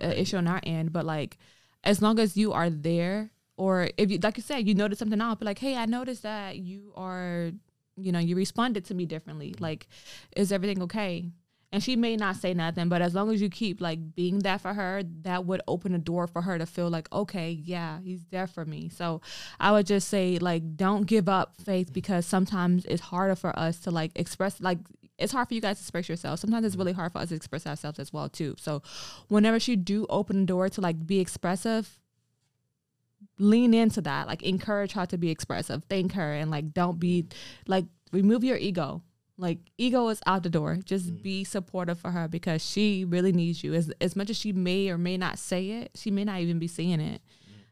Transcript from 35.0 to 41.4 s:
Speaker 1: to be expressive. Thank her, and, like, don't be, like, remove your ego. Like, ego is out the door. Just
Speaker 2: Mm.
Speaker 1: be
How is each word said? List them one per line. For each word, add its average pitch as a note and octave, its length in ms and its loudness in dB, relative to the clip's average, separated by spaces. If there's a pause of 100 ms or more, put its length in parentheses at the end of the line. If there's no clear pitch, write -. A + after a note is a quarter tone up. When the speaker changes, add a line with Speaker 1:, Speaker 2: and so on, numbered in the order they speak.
Speaker 1:
to F3+ 100 -4
be E3+ 120 0
expressive. - 600 -4
Thank F#3 240 0
her, D#3+ 200 -2
and, D#3 180 -2
like, D3+ 220 -2
don't F3 260 0
be, F3 260 2 (420)
like, F#3+ 180 2 (260)
remove G#3 320 6
your B3+ 140 2
ego. E3+ 440 -2 (360)
Like, E3+ 220 -2 (180)
ego A#3+ 320 4
is G#3+ 180 -2
out F#3 160 4
the F3 60 -2
door. E3 360 0
Just F#3+ 260 -2
Speaker 2:
Mm. E3+ 120 -8
Speaker 1:
be F#3+ 200 -4